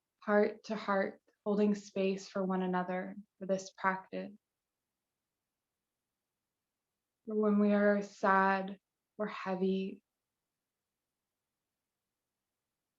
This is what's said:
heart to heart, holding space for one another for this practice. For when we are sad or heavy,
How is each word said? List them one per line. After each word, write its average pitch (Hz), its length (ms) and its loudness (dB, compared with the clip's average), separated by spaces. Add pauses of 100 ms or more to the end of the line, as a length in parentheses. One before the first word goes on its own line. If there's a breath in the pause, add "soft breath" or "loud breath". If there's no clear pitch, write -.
(200)
heart 208 460 2
to 220 100 -8
heart, 202 440 -2 (260)
holding 208 300 2
space 196 520 -4
for 196 160 -6
one 185 180 -2
another 185 560 -4 (220)
for 196 60 -14
this 190 320 -4
practice. 190 540 -4 (3000)
For 220 100 -8
when 214 240 4
we 208 140 6
are 202 300 4
sad 190 760 0 (400)
or 208 100 -4
heavy, 190 720 -2 (3000)